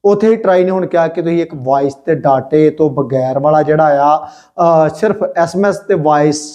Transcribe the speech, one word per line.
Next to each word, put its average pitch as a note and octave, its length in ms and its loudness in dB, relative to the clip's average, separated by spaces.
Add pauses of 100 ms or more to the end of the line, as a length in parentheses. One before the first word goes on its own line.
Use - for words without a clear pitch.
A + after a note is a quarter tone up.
ਉੱਥੇ G3+ 240 2
ਹੀ A3+ 80 4
ਟਰਾਈ F#3+ 280 2
ਨੇ F#3 60 -2
ਹੁਣ F#3 160 -2
ਕਿਹਾ E3 220 0
ਕਿ E3 140 -6
ਤੁਸੀਂ E3+ 200 -2
ਇੱਕ E3 120 -8
ਵੌਇਸ C#3 400 -2
ਤੇ - 200 -4
ਡਾਟੇ D3 560 2
ਤੋਂ D3+ 200 0
ਬਗੈਰ C3 480 -2
ਵਾਲਾ D3+ 240 2
ਜਿਹੜਾ D3+ 220 2
ਆ, D3 320 2 (100)
ਅਹ, E3 680 0
ਸਿਰਫ G#3 300 -2 (120)
ਐਸ E3+ 200 -2
ਐਮ G3+ 100 0
ਐਸ G3 120 -2
ਤੇ - 160 -2
ਵੌਇਸ D3+ 600 0